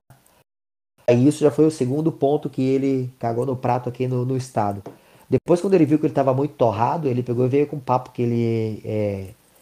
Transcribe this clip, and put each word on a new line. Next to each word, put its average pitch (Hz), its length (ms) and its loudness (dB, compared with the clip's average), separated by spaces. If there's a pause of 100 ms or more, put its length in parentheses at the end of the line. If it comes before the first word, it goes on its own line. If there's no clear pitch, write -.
(1080)
Aí 123 180 4
isso 147 140 2
já 147 100 4
foi 151 160 4
o 156 40 2
segundo 151 420 -2
ponto 143 360 0
que - 140 -4
ele 131 560 0
cagou 117 260 -4
no 156 120 -4
prato 123 320 -2
aqui 127 180 -4
no, 127 180 -2
no 131 120 -2
estado. 104 460 -4 (460)
Depois, 160 320 2
quando 196 140 2
ele 165 120 6
viu 151 120 2
que 156 80 0
ele 135 80 -6
tava 135 180 2
muito 143 220 -2
torrado, 127 540 0
ele 123 140 0
pegou 123 240 0
e - 20 0
veio 143 180 2
com 151 100 -8
um 139 40 -10
papo 127 320 -2
que 123 100 -6
ele, 113 600 -2
é, 101 500 -4 (280)